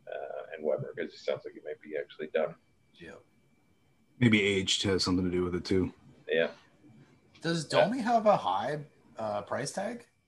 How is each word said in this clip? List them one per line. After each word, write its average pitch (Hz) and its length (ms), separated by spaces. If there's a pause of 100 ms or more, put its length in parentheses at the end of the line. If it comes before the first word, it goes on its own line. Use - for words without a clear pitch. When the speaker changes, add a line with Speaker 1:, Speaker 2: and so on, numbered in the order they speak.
Speaker 1:
Uh, 67 360 (120)
and 78 80
Weber, 71 320
'cause 80 180
he - 40
sounds - 300
like 73 80
he 80 100
might 76 160
be 76 160
actually 73 380
done. 78 200 (400)
Speaker 2:
Yeah. 85 180 (1080)
Speaker 3:
Maybe 110 240
age 98 400
has 95 220
something 90 200
to 90 60
do 90 140
with 87 100
it, 87 100
too. 92 280 (360)
Speaker 1:
Yeah. 80 200 (920)
Speaker 2:
Does 165 280
Speaker 1:
Yeah. 143 140
Speaker 2:
Domi 240 160
have 226 260
a 196 100
high, 113 420 (400)
uh, 104 240
price 120 300
tag? 226 320 (240)